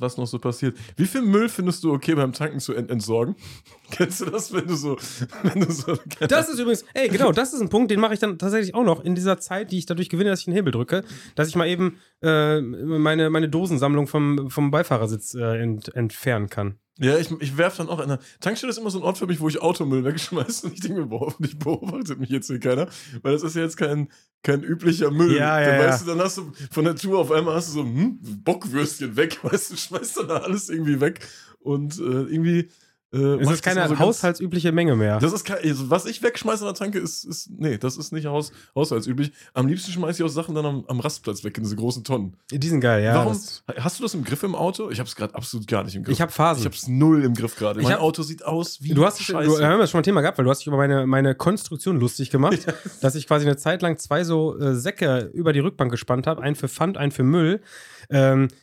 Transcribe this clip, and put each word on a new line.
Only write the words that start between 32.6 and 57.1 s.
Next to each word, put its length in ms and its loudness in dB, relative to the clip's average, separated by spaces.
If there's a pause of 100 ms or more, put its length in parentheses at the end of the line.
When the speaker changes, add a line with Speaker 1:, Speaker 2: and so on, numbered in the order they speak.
Speaker 1:
äh, 60 -6
Speaker 2:
Es 60 2
Speaker 1:
mach 180 4
Speaker 2:
ist 0 -
Speaker 1:
ich 60 4
das 160 2
Speaker 2:
keine 180 2
Speaker 1:
mal 80 2
so 60 2
ganz 120 2
Speaker 2:
haushaltsübliche 640 0
Menge 240 4
mehr. 240 4
Speaker 1:
Das 140 2
ist 120 -4
kei-, 200 -6
also, 240 0
was 160 2
ich 180 -8
wegschmeiße 440 0
an 80 -4
der 40 -14
Tanke, 200 -4
ist, 260 -6
ist, 260 -12
nee, 280 -2
das 180 -4
ist 160 -12
nicht 140 -6
haus-, 260 -4 (220)
haushaltsüblich. 580 -2 (220)
Am 120 2
liebsten 260 -2
schmeiß 260 -4
ich 60 0
auch 40 2
Sachen 260 -6
dann 120 -2
am, 220 -4
am 120 -4
Rastplatz 420 -6
weg 140 -8
in 80 -6
diese 120 -4
großen 280 -4
Tonnen. 320 -4 (160)
Speaker 2:
Die 160 -2
sind 140 2
geil, 200 6
ja, 120 4
Speaker 1:
Warum, 180 4
Speaker 2:
das 320 -8 (180)
Speaker 1:
hast 160 -2
du 40 -10
das 100 -4
im 120 -4
Griff 180 -4
im 120 -2
Auto? 360 -4
Ich 100 -6
hab's 160 -8
grad 180 -6
absolut 320 -8
gar 180 0
nicht 120 -10
im 80 -6
Griff. 80 0
Speaker 2:
Ich 80 0
hab 120 0
Phasen. 280 2
Speaker 1:
Ich 60 0
hab's 200 -8
null 380 6
im 100 4
Griff 220 -4
gerade. 240 0
Speaker 2:
Ich 40 2
Speaker 1:
Mein 100 4
Speaker 2:
hab 80 0
Speaker 1:
Auto 200 -2
sieht 220 -10
aus 380 -4
wie 100 -4
Speaker 2:
Du 140 6
hast, 160 -2
Speaker 1:
Scheiße. 280 0
Speaker 2:
du, 80 6
wir 80 4
haben 140 6
ja 60 6
schon 120 2
mal 40 4
Thema 180 4
gehabt, 160 2
weil 80 4
du 60 6
hast 100 2
dich 60 -12
über 100 0
meine, 300 4
meine 280 4
Konstruktion 640 0
lustig 320 0
gemacht, 320 4
Speaker 1:
<laughs> 40 -10
Ja. 80 -2 (260)
Speaker 2:
dass 140 2
ich 120 -8
quasi 200 2
eine 100 4
Zeit 240 -2
lang 180 0
zwei 260 -2
so, 340 0
äh, 160 0
Säcke 580 0
über 220 2
die 60 2
Rückbank 300 0
gespannt 360 -2
hab, 140 -2
einen 160 -2
für 120 -6
Pfand, 300 -2
einen 140 0